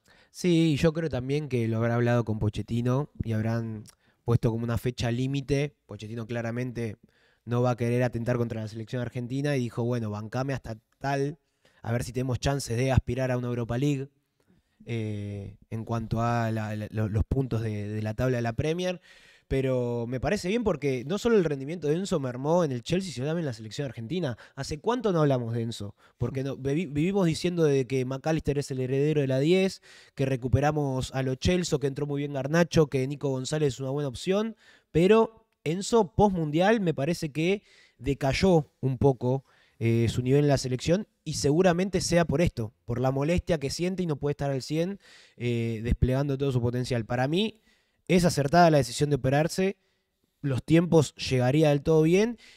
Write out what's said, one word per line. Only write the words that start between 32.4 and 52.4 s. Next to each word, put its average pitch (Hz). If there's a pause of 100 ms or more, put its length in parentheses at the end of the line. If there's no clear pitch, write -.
que 131
Nico 143
González 135
es -
una 131
buena 143
opción, 196 (340)
pero 208 (200)
Enzo, 196
post-mundial, 185
me 170
parece 156
que 170 (360)
decayó 139 (100)
un 131
poco, 131 (340)
eh, 117
su 123
nivel 139
en 147
la 139
selección 151 (180)
y 156
seguramente 175
sea 170
por 143
esto, 117 (140)
por 120
la 131
molestia 160
que 135
siente 180
y 180
no 151
puede 143
estar 143
al 135
cien, 170 (380)
eh, 117
desplegando 131
todo 139
su 123
potencial. 120
Para 123
mí 202 (500)
es 175
acertada 165
la 151
decisión 147
de 143
operarse, 151 (640)
los 135
tiempos 165
llegaría 135
del 143
todo 160
bien 196 (200)